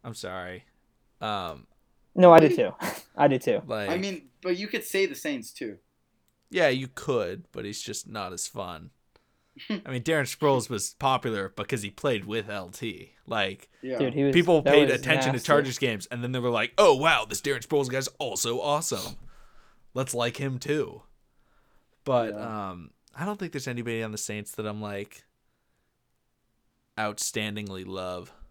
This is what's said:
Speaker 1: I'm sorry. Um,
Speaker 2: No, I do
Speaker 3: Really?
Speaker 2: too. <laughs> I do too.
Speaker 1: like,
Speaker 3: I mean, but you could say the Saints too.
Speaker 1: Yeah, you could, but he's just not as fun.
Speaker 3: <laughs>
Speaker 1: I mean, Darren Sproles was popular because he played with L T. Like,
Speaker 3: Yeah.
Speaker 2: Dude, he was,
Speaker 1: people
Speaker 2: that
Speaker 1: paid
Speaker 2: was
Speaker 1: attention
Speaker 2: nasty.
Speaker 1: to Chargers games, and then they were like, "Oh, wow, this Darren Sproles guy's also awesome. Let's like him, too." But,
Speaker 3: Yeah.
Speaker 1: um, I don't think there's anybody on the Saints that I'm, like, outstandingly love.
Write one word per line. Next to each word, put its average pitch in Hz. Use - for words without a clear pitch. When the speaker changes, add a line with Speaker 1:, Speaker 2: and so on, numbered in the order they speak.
Speaker 1:
I'm 117
sorry. 90
Um, 90
Speaker 2:
No, 175
I 165
do 156
Speaker 3:
Really? 123
Speaker 2:
too. 104
<laughs> -
I 147
do 135
too. 117
Speaker 1:
like, 107
Speaker 3:
I 175
mean, 185
but 180
you 208
could -
say 190
the 143
Saints 135
too. 107
Speaker 1:
Yeah, 170
you 131
could, 107
but 113
he's 104
just -
not 98
as 85
fun. 90
Speaker 3:
<laughs> -
Speaker 1:
I 202
mean, 123
Darren 156
Sproles 135
was 107
popular 123
because 107
he 101
played 107
with 107
L 95
T. 101
Like, 98
Speaker 3:
Yeah. 127
Speaker 2:
Dude, 127
he 139
was, 135
Speaker 1:
people 165
Speaker 2:
that 143
Speaker 1:
paid 147
Speaker 2:
was 127
Speaker 1:
attention 135
Speaker 2:
nasty. 123
Speaker 1:
to -
Chargers 143
games, 110
and 120
then 123
they 131
were 123
like, 110
"Oh, 180
wow, 135
this 107
Darren 131
Sproles 143
guy's 131
also 117
awesome. 143
Let's 127
like 120
him, 135
too." -
But, 117
Speaker 3:
Yeah. 107
Speaker 1:
um, 87
I 147
don't 208
think 175
there's 135
anybody 117
on 110
the 107
Saints 104
that 107
I'm, 107
like, 104
outstandingly 104
love. 92